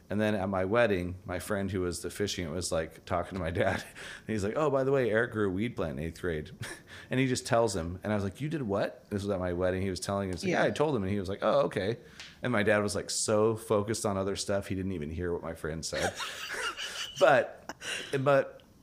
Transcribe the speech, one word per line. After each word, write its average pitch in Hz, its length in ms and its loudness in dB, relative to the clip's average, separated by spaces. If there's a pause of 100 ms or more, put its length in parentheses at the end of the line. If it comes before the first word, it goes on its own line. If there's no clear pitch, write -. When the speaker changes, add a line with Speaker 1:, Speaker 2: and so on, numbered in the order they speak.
Speaker 1:
And 101 100 0
then 107 160 2
at 98 140 0
my 95 160 2
wedding, 95 500 2 (100)
my 90 140 -4
friend 98 320 -2
who 95 100 0
was 87 200 -2
the 87 80 -6
officiant 92 440 -4
was, 87 160 -4
like, 82 360 -4
talking 90 320 -2
to 92 60 -4
my 82 80 -2
dad. 95 300 0 (220)
<laughs> - 240 -14
And 110 60 -4
he's 101 120 0
like, 110 100 -2
"Oh, 151 140 2
by 135 160 2
the 135 80 4
way, 127 180 4
Eric 113 220 2
grew 107 140 2
a 95 40 2
weed 110 240 -2
plant 76 240 -2
in 78 60 -2
eighth 82 160 -6
grade." 78 340 -2
<laughs> - 60 -16 (480)
And 127 100 0
he 131 80 4
just 127 180 -2
tells 117 300 4
him. 87 300 -4
And 104 80 0
I - 20 2
was 101 80 0
like, 98 160 -4
"You 147 80 -4
did 156 140 -4
what?" 107 480 -2
This 101 140 -2
was 101 80 -2
at 92 80 0
my 92 120 -2
wedding. 92 300 2
He 98 80 0
was 90 100 -2
telling 98 300 -2
him. 90 60 -2
He's - 100 -8
like, 185 60 2
Speaker 2:
Yeah. 202 120 2
Speaker 1:
"Yeah, 151 40 4
I 113 40 2
told 147 240 2
him." 101 80 0
And 92 80 0
he 101 80 0
was 87 80 -4
like, 98 140 -6
"Oh, 120 220 4
okay." 110 340 0 (460)
And 123 80 0
my 107 120 4
dad 104 180 6
was, 101 140 0
like, - 160 -2
so 110 440 4
focused 107 480 0
on 98 140 0
other 98 180 0
stuff, 98 320 -2
he 101 60 -4
didn't 95 200 -2
even 76 180 -6
hear 85 200 -2
what 87 120 -2
my 82 100 -6
friend 80 320 -6
said. - 320 -2
<laughs> - 1000 -8
But, 147 520 4 (480)
but 135 420 4 (220)